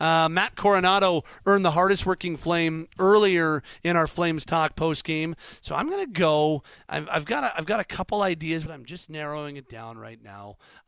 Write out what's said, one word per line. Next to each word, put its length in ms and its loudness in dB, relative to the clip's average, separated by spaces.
Uh, 300 4
Matt 260 -2
Coronado 680 4
earned 180 4
the 80 4
hardest 340 2
working 300 -2
Flame 500 0
earlier 640 4
in 140 2
our 100 4
Flames 380 -2
Talk 320 0
post 260 -2
game. 320 -4
So 140 -10
I'm 160 -2
gonna 160 -4
go. 560 2
I've, 220 -8
I've 140 -4
got 180 -4
a, 140 -2
I've 100 -8
got 140 -2
a 40 -6
couple 380 -6
ideas, 420 -4
but 80 -12
I'm 120 -18
just 260 -16
narrowing 460 -10
it 120 -18
down 300 -16
right 240 -18
now. 360 -18